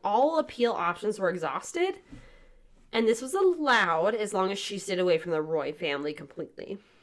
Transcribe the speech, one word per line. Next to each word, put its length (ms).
all 340
appeal 340
options 460
were 120
exhausted. 680
And 160
this 140
was 120
allowed 800
as 200
long 180
as 60
she 200
stayed 200
away 200
from 140
the 100
Roy 300
family 400
completely. 680